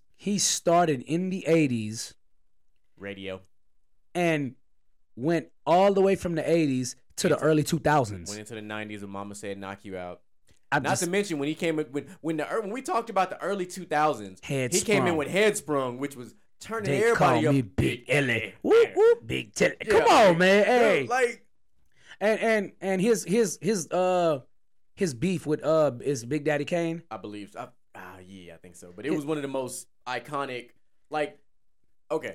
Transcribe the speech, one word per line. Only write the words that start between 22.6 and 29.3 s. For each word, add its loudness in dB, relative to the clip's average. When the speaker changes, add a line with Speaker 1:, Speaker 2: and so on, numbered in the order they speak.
Speaker 1:
and 0
his, 2
his, 0
his, -2
uh, 2
his -2
beef -2
with, -2
uh, 4
is -4
Big -4
Daddy 0
Kane? -4
Speaker 2:
I -8
believe -14
so. -16
I, -12
ah, -16
yeah, -18
I -20
think -20
so. -20
But -12
it -2
Speaker 1:
Yeah. 0
Speaker 2:
was -4
one -2